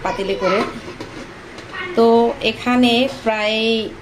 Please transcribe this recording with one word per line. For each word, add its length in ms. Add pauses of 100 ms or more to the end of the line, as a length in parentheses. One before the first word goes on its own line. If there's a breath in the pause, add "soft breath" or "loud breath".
পাতিলে 320
করে। 260 (1300)
তো 460
এখানে 680 (160)
প্রায় 640 (120)